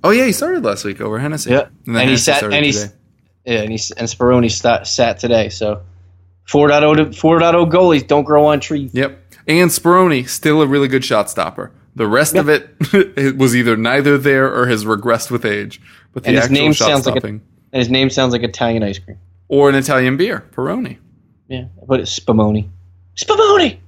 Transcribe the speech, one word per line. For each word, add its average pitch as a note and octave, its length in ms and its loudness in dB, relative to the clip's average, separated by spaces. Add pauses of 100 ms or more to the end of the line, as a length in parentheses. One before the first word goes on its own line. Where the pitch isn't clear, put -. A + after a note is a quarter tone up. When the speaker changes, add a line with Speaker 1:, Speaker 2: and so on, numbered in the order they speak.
Speaker 1:
Oh E3+ 80 4
yeah, B3 160 4
he G#3+ 60 0
started E4 320 -4
last G2+ 200 -4
week G2+ 160 -8
over G#2+ 200 -6
Hennessy. D3 320 -6
Speaker 2:
Yeah, C3+ 160 0 (180)
Speaker 1:
And A#2 80 -8
then - 0 -
Speaker 2:
and - 20 0
he B2 120 2
Speaker 1:
Hennessy B2+ 160 0
Speaker 2:
sat, C#3+ 140 2
Speaker 1:
started C#3 180 -2
Speaker 2:
and D3 100 0
he C#3 60 0
Speaker 1:
today. G#2 120 -4
Speaker 2:
s-, G2+ 80 -14 (540)
yeah, A#2 140 -2
and G#2+ 100 -6
he A2 60 -6
s-, - 160 -8
and A#2 160 -8
Speroni B2 420 2
sta-, - 320 0
sat A#2 360 -2
today. A2+ 300 0
So G#2+ 340 -6 (640)
four D3 240 2
point D3 160 4
oh D3+ 120 4
to, D#3 180 0
four E3 260 2
point E3+ 140 2
oh F3 100 4
goalies E3 420 2
don't D3 180 2
grow D3 220 4
on D3 140 2
trees. C#3+ 320 -6
Speaker 1:
Yep. C3+ 260 -6 (280)
And E3+ 240 2
Speroni E3+ 580 2
still D#3 320 0
a D3+ 60 4
really C#3 220 0
good B2+ 160 0
shot G#2+ 260 0
stopper. E2+ 420 -8 (220)
The A2+ 120 -2
rest C3+ 280 0
Speaker 2:
Yeah. F#3 80 2
Speaker 1:
of D3 80 0
it, - 300 0
<laughs> C#3+ 120 -4 (240)
it C3+ 220 -2
was B2+ 180 2
either A#2 220 2
neither C#3 400 2
there C3+ 360 2
or B2 120 0
has G#2+ 180 -2
regressed A2 460 -2
with A#2+ 160 -4
age. G#2 340 -6 (320)
But B2+ 120 -12
the - 60 -2
Speaker 2:
And B2+ 60 4
his A#2 100 2
Speaker 1:
actual C3+ 160 0
Speaker 2:
name D3+ 100 2
Speaker 1:
shot A2+ 160 0
Speaker 2:
sounds C#3 180 0
like G#2+ 100 -2
a G#2+ 40 -2
Speaker 1:
stopping. G#2+ 200 -10 (320)
Speaker 2:
and C3+ 60 -4
his A#2+ 100 -2
name C3 220 0
sounds C3 220 0
like A#2+ 100 -2
Italian A#2 400 -4
ice G2 160 -6
cream. - 200 -20 (300)
Speaker 1:
Or C#3+ 200 4
an C3+ 80 2
Italian C3+ 400 0
beer, F3+ 360 -4
Peroni. D#3+ 460 -6 (480)
Speaker 2:
Yeah, B2+ 200 -12 (200)
but C3 140 0
it's - 180 -10
Spumoni. G#2+ 500 0 (480)
Spumoni! G4+ 720 2